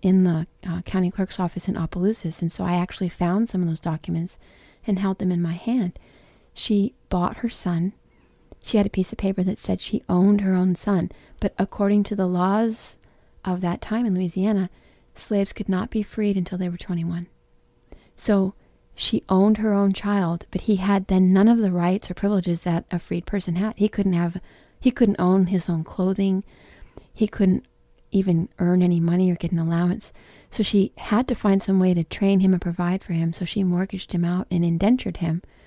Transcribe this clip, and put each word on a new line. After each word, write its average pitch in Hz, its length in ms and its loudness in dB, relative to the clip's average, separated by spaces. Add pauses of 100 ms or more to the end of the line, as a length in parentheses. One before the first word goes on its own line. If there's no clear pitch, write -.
in 185 220 4
the, 170 240 0 (200)
uh, 175 140 -6
county 180 280 -2
clerk's - 300 -6
office 180 280 -4
in 180 100 -4
Opelousas. 180 640 -4
And 170 100 -2
so - 120 -8
I 175 120 0
actually 175 340 -4
found 185 400 0
some 185 140 -2
of 175 40 0
those 160 120 -4
documents 165 580 -6 (480)
and 190 140 -2
held 190 180 -2
them 185 140 -2
in 175 100 0
my 170 120 -2
hand. 196 440 -4 (560)
She 202 400 0 (160)
bought 180 280 -2
her 233 120 -4
son. 175 440 -2 (680)
She - 160 -2
had 202 80 4
a 202 60 -4
piece - 200 -2
of - 60 -10
paper 196 260 -2
that 185 140 -2
said - 240 -4
she - 260 -4
owned 196 340 4
her 190 120 0
own 185 220 2
son. 180 360 -2 (280)
But - 180 -2
according 202 460 2
to 208 120 -4
the 185 120 0
laws 196 720 -2 (460)
of 185 180 -4
that 175 200 -4
time 233 240 -2
in 202 80 0
Louisiana, 185 560 0 (460)
slaves 202 380 -2
could - 160 -6
not 185 200 -2
be 214 140 -4
freed 208 340 -2
until 180 220 -4
they 185 100 -2
were 175 80 -8
twenty-one. 170 500 -6 (880)
So 196 380 0 (400)
she - 340 -2
owned 202 300 4
her 214 160 0
own 202 180 4
child, 190 600 -2
but - 100 -4
he 214 160 2
had 196 300 0
then 185 260 6
none 196 140 6
of 233 100 6
the 208 140 0
rights 175 380 0
or 180 40 -8
privileges 180 480 -2
that 170 300 -2
a 175 80 -2
freed 175 260 -6
person 175 300 -4
had. 202 200 -2
He 208 140 2
couldn't 196 240 0
have, 175 260 0 (400)
he - 100 2
couldn't - 300 2
own 185 280 4
his 180 200 0
own 165 160 -2
clothing. 190 600 0 (680)
He 214 140 0
couldn't - 380 2 (500)
even 185 340 2 (100)
earn 180 220 4
any 175 180 4
money 175 300 2
or 175 60 2
get 165 160 -6
an 170 80 0
allowance. 170 540 -2 (360)
So - 140 -2
she 202 340 2
had 233 300 0
to 240 80 -2
find 196 260 2
some 196 180 2
way 185 140 4
to 170 100 0
train 196 360 2
him 190 140 4
and 175 80 0
provide 175 420 -2
for 175 100 -6
him. 165 200 0
So - 120 -6
she 202 180 -4
mortgaged 185 500 -2
him 175 100 0
out 175 260 -2
and 175 140 0
indentured 180 540 0
him. 165 240 -2 (260)